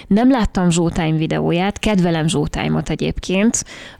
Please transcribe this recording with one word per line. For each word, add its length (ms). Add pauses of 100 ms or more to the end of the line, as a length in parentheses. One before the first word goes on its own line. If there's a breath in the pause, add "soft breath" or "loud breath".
Nem 240
láttam 400
Zsótány 460
videóját, 640
kedvelem 500
Zsótájmot 640
egyébként, 720 (360 loud breath)